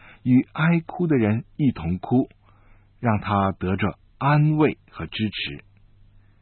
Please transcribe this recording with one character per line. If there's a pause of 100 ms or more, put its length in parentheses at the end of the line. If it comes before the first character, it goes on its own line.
(220)
，“与
哀
哭
的
人 (120)
一
同
哭”， (720)
让
他
得
着 (240)
安
慰 (120)
和
支
持。 (800)